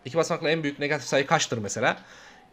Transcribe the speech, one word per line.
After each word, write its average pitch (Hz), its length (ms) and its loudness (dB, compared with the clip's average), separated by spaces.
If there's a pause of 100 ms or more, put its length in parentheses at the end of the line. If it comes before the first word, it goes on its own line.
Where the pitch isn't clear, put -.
İki 131 120 -8
basamaklı 160 320 0
en 160 140 2
büyük 143 160 -4
negatif 143 280 -2
sayı 139 200 2
kaçtır 147 300 2
mesela? 120 400 -2 (560)